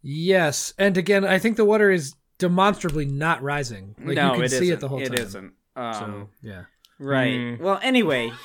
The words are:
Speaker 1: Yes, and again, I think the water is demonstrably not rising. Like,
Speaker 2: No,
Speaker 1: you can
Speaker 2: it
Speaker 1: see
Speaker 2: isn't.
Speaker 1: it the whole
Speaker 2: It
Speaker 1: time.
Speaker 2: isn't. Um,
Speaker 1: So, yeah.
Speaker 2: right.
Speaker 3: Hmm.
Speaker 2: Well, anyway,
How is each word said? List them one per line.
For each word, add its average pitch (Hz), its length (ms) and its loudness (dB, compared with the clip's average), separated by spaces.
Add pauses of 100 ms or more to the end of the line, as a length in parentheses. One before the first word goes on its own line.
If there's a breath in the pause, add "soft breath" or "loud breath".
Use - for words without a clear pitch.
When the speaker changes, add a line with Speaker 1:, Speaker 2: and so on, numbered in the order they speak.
Speaker 1:
Yes, 160 720 0
and 196 200 2
again, 196 280 2
I 190 140 2
think 220 180 0
the 220 80 4
water 208 260 4
is 160 240 0 (240)
demonstrably 180 680 2
not 139 360 -2
rising. 117 600 -6
Like, 160 140 -2
Speaker 2:
No, 143 140 4
Speaker 1:
you 127 40 2
can 120 100 2
Speaker 2:
it 127 60 2
Speaker 1:
see 131 60 0
Speaker 2:
isn't. 175 180 2
Speaker 1:
it 151 60 -6
the 139 80 -6
whole 135 120 -4
Speaker 2:
It 131 160 -4
Speaker 1:
time. 120 100 -2
Speaker 2:
isn't. 98 260 -16 (240)
Um, 117 180 -6
Speaker 1:
So, 101 340 -10 (140)
yeah. 98 200 -16 (360)
Speaker 2:
right. 127 600 -2
Speaker 3:
Hmm. 117 40 -10
Speaker 2:
Well, 190 200 0
anyway, 160 480 2 (140)